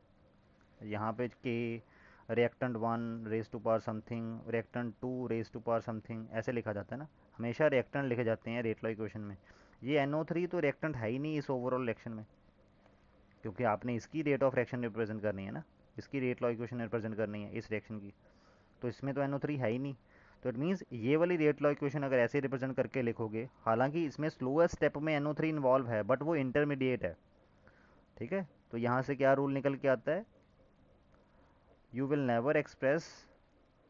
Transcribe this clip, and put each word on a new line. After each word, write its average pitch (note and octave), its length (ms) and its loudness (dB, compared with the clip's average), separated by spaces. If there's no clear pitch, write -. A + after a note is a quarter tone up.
यहाँ G#2+ 360 -2
पे B2 100 0
K A#2 1040 -6
reactant A#2+ 460 2
one A#2 260 0
raise A2 220 -2
to G#2 100 -8
power A2+ 240 4
something, A2+ 420 -4
reactant A2+ 500 -2
two B2+ 140 -4
raise A2+ 240 -2
to A2 80 -10
power A#2 240 2
something, A2+ 440 -6
ऐसे A2+ 200 -2
लिखा A2+ 220 -2
जाता G2+ 220 -6
है C3 40 -6
ना, D#3 80 -12
हमेशा A#2 300 2
reactant C#3 380 2
लिखे B2 180 0
जाते A2+ 280 0
हैं A#2+ 120 -2
rate A2 200 -2
लॉ A2+ 80 0
equation G#2+ 300 -6
में। G2+ 140 -10
ये C#3+ 160 2
एन C#3 160 0
ओ D#3+ 80 0
थ्री E3+ 240 -2
तो F3 120 -2
reactant D3 360 0
है A2+ 140 -2
ही B2+ 100 -2
नहीं D3+ 180 -2
इस C#3 140 -4
overall B2+ 340 0
रिएक्शन A2+ 260 -4
में, G#2+ 140 -10
क्योंकि A2 200 -4
आपने A2+ 320 2
इसकी D3+ 280 -4
rate C#3 200 2
of B2+ 120 4
reaction B2 260 2
represent A2 400 -4
करनी G2 240 -2
है G2+ 60 -8
ना, D3+ 120 -8
इसकी C3+ 220 -6
rate B2+ 220 0
law A#2+ 80 2
equation A#2+ 320 -4
represent A2 360 -2
करनी G#2 260 -2
है G2 140 -12
इस A2+ 140 -8
reaction G#2+ 280 -6
की, G2 140 -12
तो B2+ 60 -4
इसमें C3+ 280 -4
तो C#3 60 0
एन C#3 120 -2
ओ C#3 60 -2
थ्री D3 180 -2
है B2 140 2
ही B2 80 0
नहीं। C#3 160 -4
तो B2+ 80 -2
it A2+ 60 -4
means F3 260 0
ये B2 240 2
वाली F3 200 4
rate D3 240 4
लॉ D3 80 4
equation C#3+ 340 0
अगर C3 160 4
ऐसे A#2+ 200 4
रिप्रेजेंट C3+ 360 -2
करके C3 260 0
लिखोगे, A2+ 460 -2
हालांकि C#3 400 2
इसमें D3 240 -2
slowest D3+ 460 2
step D3 220 2
में D#3 180 0
एन C#3+ 120 0
ओ D3+ 60 0
थ्री D#3 160 0
involve C3+ 380 4
है, A2 160 0
but B2+ 180 2
वो D#3+ 140 0
intermediate C3 680 2
है। E2 100 -4
ठीक A#2+ 160 -8
है, F#3+ 140 -2
तो A#2 60 -4
यहाँ A#2+ 240 2
से C3+ 140 -2
क्या C3+ 180 6
rule C#3 200 2
निकल C#3 220 0
के C#3 120 -2
आता C3 240 2
है? F#3+ 140 -2
You C3 140 -2
will C#3+ 180 2
never B2 300 4
express D3 540 0